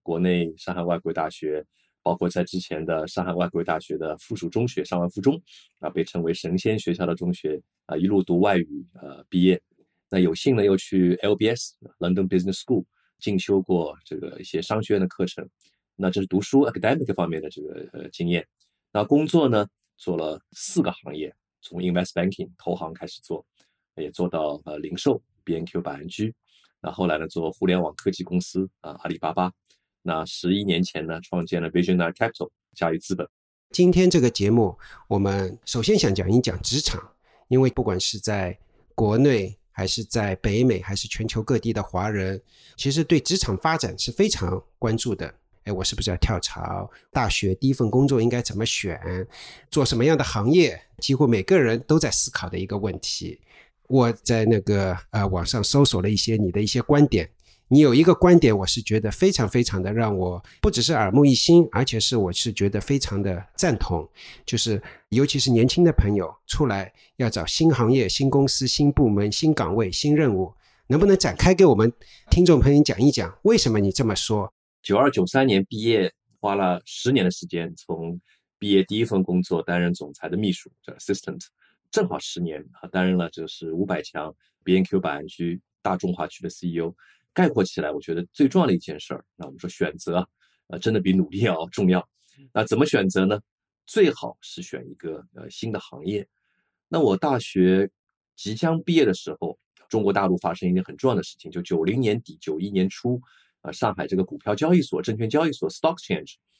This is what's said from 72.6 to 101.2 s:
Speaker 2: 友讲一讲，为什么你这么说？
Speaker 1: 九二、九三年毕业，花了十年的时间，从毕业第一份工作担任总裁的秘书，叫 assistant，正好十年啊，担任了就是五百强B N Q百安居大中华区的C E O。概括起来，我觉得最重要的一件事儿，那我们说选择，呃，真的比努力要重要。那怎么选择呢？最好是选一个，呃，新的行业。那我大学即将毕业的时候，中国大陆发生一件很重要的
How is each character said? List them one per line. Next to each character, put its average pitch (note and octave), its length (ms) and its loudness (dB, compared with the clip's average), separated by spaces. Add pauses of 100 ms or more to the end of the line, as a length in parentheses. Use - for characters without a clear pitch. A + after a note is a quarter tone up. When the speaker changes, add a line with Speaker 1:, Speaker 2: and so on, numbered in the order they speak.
Speaker 2:
友 D3 80 8
讲 - 180 -2
一 C#3+ 80 6
讲， G#2 340 -2
为 A3 140 6
什 - 140 2
么 G#2+ 80 2
你 G2 100 4
这 A#2+ 140 0
么 G#2+ 100 0
说？ G2+ 400 -4 (300)
Speaker 1:
九 G2+ 140 2
二、 C3+ 120 6
九 F#2+ 160 2
三 C3+ 220 4
年 G2 160 4
毕 G#2+ 180 -8
业， A2 300 2 (300)
花 G2+ 140 -2
了 F2+ 300 0
十 - 280 -6
年 A2 100 4
的 F2+ 80 2
时 - 140 -8
间， E2+ 320 -8
从 E2 420 -10 (400)
毕 G#2 100 -4
业 F#2+ 140 6
第 G#2 140 -6
一 A#2 80 0
份 G2 180 0
工 F2+ 180 0
作 E2+ 220 -2
担 F2 180 -2
任 F2 120 0
总 D2 200 -14
裁 - 140 -14
的 E2+ 80 -6
秘 G2+ 160 -2
书， - 180 -10 (120)
叫 - 120 -16
assistant， - 480 -8 (500)
正 - 160 0
好 D2+ 120 -6
十 - 200 -12
年 D2+ 320 -8
啊， - 160 -20
担 F#2 180 0
任 F#2 120 2
了 E2+ 120 -2
就 E2 180 -12
是 D#2+ 260 -12
五 F2 120 -2
百 D#2 160 -4
强 D#2 320 -10 (300)
B F#2 140 2
N F#2 80 4
Q F#2+ 160 -2
百 D#2 100 -4
安 D2 160 -8
居 F2 320 -8 (220)
大 F#2 160 -2
中 F2+ 160 -4
华 D#2+ 140 -6
区 - 140 -18
的 E2+ 80 -8
C F2 200 -10
E E2+ 100 -4
O。 E2 160 -6 (380)
概 F3+ 160 2
括 A2 140 0
起 - 180 -6
来， D2+ 100 -4
我 D2 80 -6
觉 E2 160 -8
得 F2 160 -6
最 C#3 160 2
重 F3+ 140 2
要 D3 60 2
的 G2 60 2
一 E2+ 40 0
件 D2+ 200 -10
事 - 160 -12
儿， - 120 -14 (100)
那 D#2 100 -14
我 C#2+ 60 -14
们 - 80 -20
说 F2+ 100 -10
选 D#2 280 -4
择， F2 300 -2 (400)
呃， E2+ 120 -12
真 A2+ 140 -2
的 G#2 80 0
比 F#2 100 0
努 F#2 180 2
力 G2 120 -6
要 E2+ 260 -2
重 F#2+ 220 0
要。 F#2 180 2 (460)
那 A2 100 2
怎 A2 140 -2
么 C#3+ 80 4
选 G2+ 240 2
择 F#2+ 160 2
呢？ G#2 140 0 (460)
最 G3 240 4
好 - 320 -8
是 - 200 -16
选 - 280 -14
一 - 40 -18
个， D#2+ 320 -12 (100)
呃， D#2 140 -18
新 - 200 -10
的 G#2 100 -6
行 - 260 -16
业。 G2+ 200 -4 (640)
那 D#3+ 120 -2
我 A2+ 180 4
大 C#3 200 0
学 F#2+ 520 2 (480)
即 A2 180 -8
将 D#3+ 260 0
毕 E3+ 140 0
业 D3+ 80 6
的 G2+ 100 4
时 D#2 260 -10
候， - 200 -8 (300)
中 A2 120 0
国 G2 120 2
大 G2 140 2
陆 F2+ 100 0
发 E2+ 160 -4
生 F#2 160 -4
一 F2+ 40 2
件 F#2 100 2
很 - 120 -16
重 C3 140 0
要 A2+ 60 2
的 F#2 60 -2